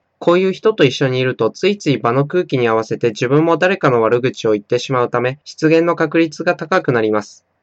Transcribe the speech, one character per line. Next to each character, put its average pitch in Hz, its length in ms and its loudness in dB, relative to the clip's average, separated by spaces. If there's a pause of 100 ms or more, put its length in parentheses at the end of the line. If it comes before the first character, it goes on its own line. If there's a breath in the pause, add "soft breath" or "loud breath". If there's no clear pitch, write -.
(180)
こ - 140 2
う 180 80 4
い 190 60 0
う 190 60 -2
人 214 200 0
と 214 100 0
一 139 80 4
緒 139 160 -2
に 127 140 -2
い 127 40 0
る 127 120 -2
と 110 140 0
つ - 180 -2
い 202 100 -2
つ 160 120 -4
い 127 80 0
場 117 120 -2
の 135 160 0
空 180 180 -2
気 151 140 -4
に 120 80 0
合 113 80 2
わ 110 80 0
せ 110 160 -6
て 120 120 0
自 117 180 -4
分 147 160 2
も 165 140 2
誰 185 180 0
か 156 140 0
の 120 120 2
悪 117 180 2
口 123 280 -4
を 110 40 4
言 107 80 0
っ - 40 -16
て 120 160 -2
し - 100 -8
ま 127 140 0
う 113 60 -4
た 120 100 -2
め、 127 240 -4
失 - 240 -4
言 165 180 4
の 170 80 0
確 160 240 -2
率 165 240 -2
が 175 140 0
高 175 260 -2
く - 80 -4
な 120 100 2
り 110 120 2
ま 107 100 0
す。 - 220 -18 (180)